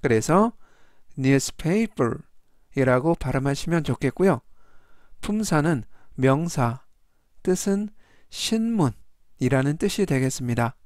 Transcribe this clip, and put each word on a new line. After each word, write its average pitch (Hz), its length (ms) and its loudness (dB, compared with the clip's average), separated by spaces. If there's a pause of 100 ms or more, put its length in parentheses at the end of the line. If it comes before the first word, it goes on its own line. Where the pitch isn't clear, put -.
그래서 156 520 2 (640)
newspaper 139 1000 0 (560)
이라고 131 400 2
발음하시면 139 680 -2
좋겠고요. 143 580 0 (800)
품사는 170 640 0 (320)
명사, 135 680 0 (600)
뜻은 196 460 0 (420)
신문이라는 147 1500 -2
뜻이 196 280 0
되겠습니다. 123 800 -2